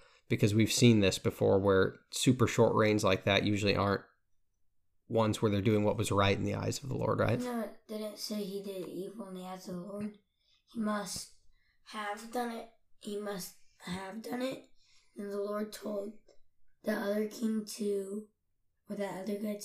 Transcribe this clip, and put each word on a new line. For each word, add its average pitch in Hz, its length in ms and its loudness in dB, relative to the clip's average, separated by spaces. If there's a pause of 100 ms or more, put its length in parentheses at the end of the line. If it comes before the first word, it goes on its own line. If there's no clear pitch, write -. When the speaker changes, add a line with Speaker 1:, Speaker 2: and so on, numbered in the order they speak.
(280)
Speaker 1:
because 113 260 2
we've 110 180 4
seen 117 280 8
this 95 180 2
before 101 400 2
where 95 360 4 (160)
super 127 360 4
short 110 280 4
reigns 107 280 4
like 95 220 2
that 98 200 4
usually 101 300 2
aren't 98 280 2 (1040)
ones 110 320 2
where 113 100 4
they're 101 120 2
doing 104 220 4
what 101 120 2
was 104 160 -2
right 101 240 4
in 101 80 -2
the 101 100 -2
eyes 104 280 -4
of 123 80 -10
the 110 60 -4
Lord, 110 240 0
right? 107 200 2
Speaker 2:
No, 240 200 -4
it - 160 -8 (120)
didn't 214 300 -8
say - 180 -8
he 196 260 -6
did 190 260 -8
evil 196 400 -10
in 185 60 -12
the 185 120 -12
eyes 185 220 -12
of 180 80 -8
the 175 40 -8
Lord. 208 320 -8 (600)
He 233 80 -8
must 208 500 -4 (540)
have 214 480 -10
done 240 180 -4
it. 226 180 -12 (320)
He 208 180 -8
must 202 360 -8 (240)
have 190 440 -10
done 247 200 -6
it. 262 220 -6 (520)
And 202 140 -8
the 202 100 -4
Lord 208 320 -4
told 208 420 -8 (680)
the 214 100 -2
other 208 340 -2
king 220 380 -4 (120)
to, 202 480 -4 (680)
or 202 60 -6
that 190 260 -6
other 202 140 -4
guy 208 280 -6